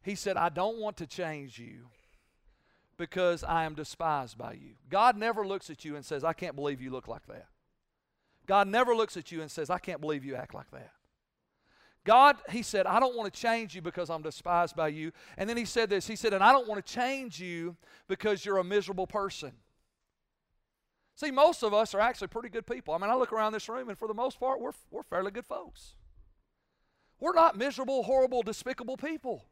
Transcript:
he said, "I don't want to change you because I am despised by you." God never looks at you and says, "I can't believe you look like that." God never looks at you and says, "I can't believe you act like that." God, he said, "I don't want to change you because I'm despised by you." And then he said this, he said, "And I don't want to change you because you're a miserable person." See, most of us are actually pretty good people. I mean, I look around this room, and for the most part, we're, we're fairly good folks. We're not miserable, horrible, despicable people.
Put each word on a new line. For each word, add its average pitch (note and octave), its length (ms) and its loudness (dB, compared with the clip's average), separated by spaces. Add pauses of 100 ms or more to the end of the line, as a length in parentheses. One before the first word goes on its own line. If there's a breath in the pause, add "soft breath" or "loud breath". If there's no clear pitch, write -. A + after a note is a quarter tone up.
he G3+ 140 -6
said, F#3+ 200 -2
"I F3 140 2
don't F#3+ 300 -2
want G#3+ 180 -6
to D#3+ 100 -10
change D3 500 -8
you A#2 300 -18 (1080)
because F3 460 0
I E3 200 0
am D#3 100 -6
despised D3 640 -4
by A#2 160 -10
you." - 220 -20 (140)
God G#3+ 260 6
never G#3+ 320 -2
looks F#3+ 220 -6
at D#3 160 -16
you D3 100 -10
and C#3 80 -12
says, C#3+ 220 -4
"I D#3+ 80 0
can't D#3+ 220 -8
believe C#3 260 -4
you B2+ 100 -10
look B2+ 160 -10
like A2+ 200 -12
that." G2+ 200 -18 (1000)
God G3 220 6
never A#3+ 280 4
looks A3 200 0
at E3+ 160 -12
you D#3+ 100 -8
and D3+ 80 -10
says, D3+ 200 -6
"I F3+ 100 0
can't D#3+ 220 -8
believe D3+ 240 -4
you C3+ 100 -8
act - 180 -10
like - 180 -16
that." C3 200 -18 (1120 soft breath)
God, B3+ 320 10 (120)
he A3 120 -4
said, G3 240 2
"I F#3+ 140 4
don't B3+ 160 2
want G#3+ 160 -4
to - 80 -18
change A3+ 360 -2
you F#3 60 -12
because E3+ 280 -6
I'm D#3+ 120 -6
despised E3+ 540 0
by D#3+ 120 0
you." D#3 240 -6 (260 loud breath)
And G3+ 120 -4
then A#3 80 -2
he A#3 80 -2
said A3+ 240 0
this, G3 180 0
he A3 80 -6
said, G#3 180 0
"And F#3+ 100 4
I A3+ 80 10
don't C4 160 6
want G#3 160 -6
to - 100 -14
change B3 460 -4
you E3+ 360 -8 (320 soft breath)
because G3 380 -2
you're G3 140 0
a F#3 40 0
miserable F#3+ 440 -2
person." G3 440 -6 (1600)
See, D4 160 -6
most D4 320 6
of G#3+ 100 0
us G#3+ 200 2
are G3 60 0
actually A3 300 0
pretty A#3 180 -10
good A3 180 -10
people. A#3+ 280 -6
I E3 40 0
mean, G3 120 -2
I A#3+ 60 2
look B3+ 180 0
around G#3+ 180 0
this G#3+ 160 -8
room, B3 220 -8
and G3 80 -10
for A3+ 100 -6
the G#3+ 60 -4
most A#3+ 260 -4
part, C4 220 0
we're, C4 100 -6 (180)
we're - 140 -12
fairly F#3+ 280 -4
good A#3+ 140 -12
folks. - 500 -12 (1200)
We're E4 140 0
not E4 240 6
miserable, C4 460 -2
horrible, C4 380 4
despicable B3 540 -6
people. C4+ 560 -8